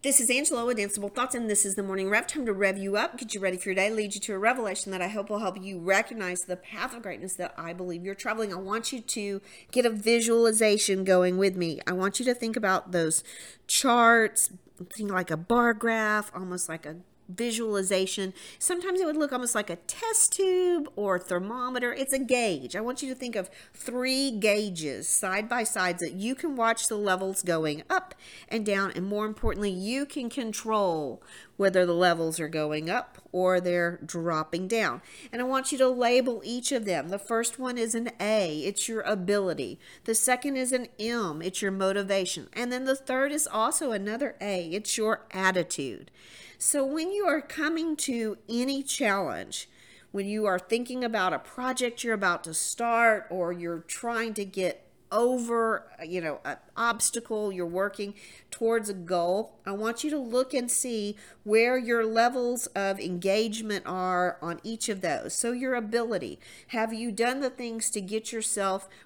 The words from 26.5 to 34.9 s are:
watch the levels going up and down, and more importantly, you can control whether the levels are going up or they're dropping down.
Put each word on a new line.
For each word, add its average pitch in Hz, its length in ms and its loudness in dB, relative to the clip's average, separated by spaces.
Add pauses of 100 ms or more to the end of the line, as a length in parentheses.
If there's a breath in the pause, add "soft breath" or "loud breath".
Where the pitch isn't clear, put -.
watch 226 300 2
the 214 100 -2
levels 190 440 0
going 160 480 0
up 370 240 0 (360 loud breath)
and 220 160 -2
down, 196 260 0
and 175 140 -4
more 208 200 -2
importantly, 208 460 0
you 220 340 -2
can 254 240 -6
control 208 920 -2 (320 loud breath)
whether 185 300 4
the 175 80 2
levels 170 480 2
are 151 80 -4
going 156 400 -2
up 233 280 -4 (140)
or 185 300 4
they're 175 440 2
dropping 170 600 -2
down. 196 340 0 (300 loud breath)